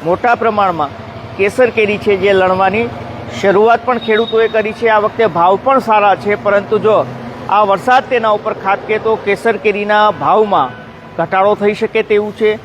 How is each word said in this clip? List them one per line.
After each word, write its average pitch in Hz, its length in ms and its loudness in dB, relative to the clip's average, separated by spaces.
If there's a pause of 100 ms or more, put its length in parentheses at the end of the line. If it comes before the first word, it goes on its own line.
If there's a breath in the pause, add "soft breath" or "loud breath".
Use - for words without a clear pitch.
મોટા 190 300 0
પ્રમાણમાં 202 540 0 (480)
કેસર 240 340 0
કેરી 214 280 0
છે 202 180 0
જે 190 160 2
લણવાની 190 560 2 (520)
શરૂઆત 214 440 4
પણ 254 140 -2
ખેડૂતોએ 220 500 0
કરી 220 240 -2
છે. 226 160 -2
આ 214 100 4
વખતે 208 280 0
ભાવ 175 380 2
પણ 254 140 4
સારા 208 360 2
છે, 180 200 -2
પરંતુ 202 440 0
જો 190 280 2 (420)
આ 208 160 2
વરસાદ 208 460 2
તેના 233 180 0
ઉપર 214 240 0
ખાબકે 202 460 -2
તો 220 180 0
કેસર 202 400 -2
કેરીના 208 540 2
ભાવમાં 170 600 0 (460)
ઘટાડો 190 380 2
થઈ 208 200 0
શકે 220 280 -2
તેવું 208 300 -2
છે 214 320 0